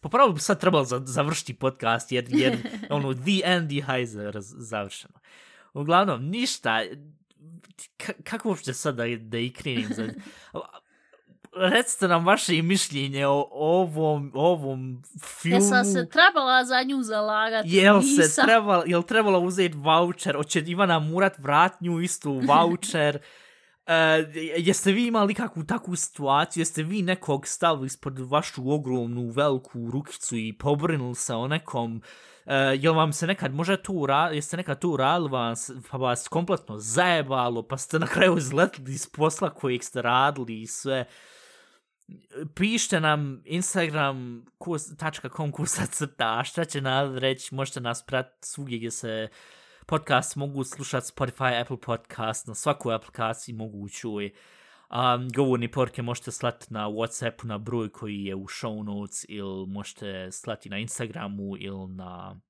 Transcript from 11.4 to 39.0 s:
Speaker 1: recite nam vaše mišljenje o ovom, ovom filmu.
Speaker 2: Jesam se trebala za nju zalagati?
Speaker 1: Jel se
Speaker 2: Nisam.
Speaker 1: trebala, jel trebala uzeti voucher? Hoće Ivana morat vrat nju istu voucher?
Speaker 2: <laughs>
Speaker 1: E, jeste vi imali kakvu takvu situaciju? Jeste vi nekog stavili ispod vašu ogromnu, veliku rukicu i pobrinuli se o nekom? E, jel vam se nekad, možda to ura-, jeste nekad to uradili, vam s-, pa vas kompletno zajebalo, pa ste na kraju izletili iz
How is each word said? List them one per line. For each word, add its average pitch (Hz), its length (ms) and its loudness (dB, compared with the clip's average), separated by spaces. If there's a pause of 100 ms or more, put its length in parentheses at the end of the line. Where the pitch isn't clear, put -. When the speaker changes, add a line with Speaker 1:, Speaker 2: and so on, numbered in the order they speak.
Speaker 1:
recite 214 380 2
nam 170 180 4
vaše 185 360 4
mišljenje 139 680 0
o 139 240 2
ovom, 151 840 2
ovom 135 680 0 (180)
filmu. - 360 0
Speaker 2:
Jesam 202 280 6
se 202 240 0
trebala 285 560 6
za 254 180 2
nju 262 200 -2
zalagati? 214 680 0
Speaker 1:
Jel 190 320 10
se 277 60 4 (100)
Speaker 2:
Nisam. 160 280 6
Speaker 1:
trebala, 208 400 6
jel 175 180 2
trebala 208 360 4
uzeti 175 380 2
voucher? 160 580 4
Hoće 147 260 0
Ivana 175 380 2
morat 175 400 0
vrat 147 420 4
nju 170 180 0
istu 170 400 -2
voucher? 147 800 4
Speaker 2:
<laughs> - 40 -16 (640)
Speaker 1:
E, 160 380 6 (320)
jeste 185 340 4
vi 240 160 2
imali 214 260 2
kakvu 202 300 -4
takvu 180 320 -4
situaciju? 147 680 0
Jeste 156 220 -2
vi 190 180 -2
nekog 170 460 -2
stavili 156 380 0
ispod 131 360 -8
vašu 131 460 -2
ogromnu, 123 600 -2
veliku 127 640 -2
rukicu 131 460 -6
i 110 160 -4
pobrinuli 143 600 0
se - 200 -4
o 117 120 -2
nekom? 123 540 -4 (440)
E, 139 100 -2
jel 135 380 4
vam 156 200 2
se 165 140 -2
nekad, 175 260 -2
možda 170 240 0
to - 160 -8
ura-, 151 360 2
jeste 151 280 -6
nekad 170 220 -4
to 180 100 0
uradili, 147 400 2
vam 117 260 -2
s-, - 160 -10 (120)
pa - 140 -10
vas 123 300 0
kompletno 170 500 -2
zajebalo, 127 840 0
pa 135 140 -8
ste - 220 -2
na 165 80 0
kraju 175 300 4
izletili 139 540 0
iz 127 160 -8